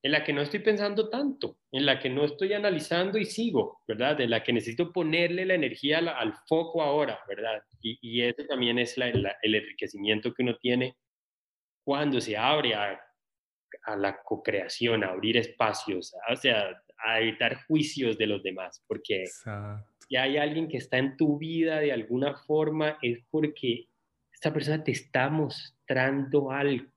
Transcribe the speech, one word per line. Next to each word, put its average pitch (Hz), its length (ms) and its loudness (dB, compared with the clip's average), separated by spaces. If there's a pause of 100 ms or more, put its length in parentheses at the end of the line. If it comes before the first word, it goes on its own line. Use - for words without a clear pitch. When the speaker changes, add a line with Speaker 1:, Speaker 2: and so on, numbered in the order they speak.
Speaker 1:
en 139 100 2
la 151 120 2
que 151 80 0
no 143 80 0
estoy 147 200 -2
pensando 208 500 2
tanto, 269 480 -4 (140)
en 135 120 0
la 131 140 4
que 135 100 -2
no 139 160 2
estoy 190 300 0
analizando 196 640 0
y 220 80 0
sigo, 214 600 -2
¿verdad? 123 340 0
En 117 100 2
la 113 120 2
que 127 100 -6
necesito 117 400 -2
ponerle 170 520 0
la 185 100 2
energía 143 440 0
al, 170 100 0
al 120 240 -2 (160)
foco 165 340 0
ahora, 143 460 0
¿verdad? 107 340 -4 (200)
Y, 113 180 -6
y 120 220 -2
eso 120 260 0
también 120 300 2
es 117 180 0
la, 123 160 0
la, 98 300 0
el 107 140 4
enriquecimiento 107 760 -2
que 127 100 -4
uno 120 140 0
tiene 123 400 0 (880)
cuando 139 360 2
se 107 160 -4
abre 127 380 2
a, 101 260 -2 (840)
a 110 120 -4
la 98 260 0
co-creación, 107 800 0
a 92 60 -2
abrir 104 280 0
espacios, 104 760 -2 (140)
a, 120 60 2
o - 20 -2
sea, 104 460 0 (160)
a 113 220 0
evitar 113 460 0
juicios 135 520 0
de 110 100 2
los 101 140 -2
demás, 92 460 -8
porque 98 480 -4
Speaker 2:
Exacto. 104 720 -12
Speaker 1:
si 131 80 -2
hay 135 220 2
alguien 151 300 0
que 151 100 -4
está - 200 0
en 135 180 0
tu 147 220 4
vida 160 420 0
de 147 120 2
alguna 127 440 0
forma, 156 680 0
es 120 180 -2 (100)
porque 147 580 -2 (440)
esta 147 200 -2
persona 151 320 0
te 135 80 2
está - 380 0
mostrando 135 1200 0
algo 139 460 0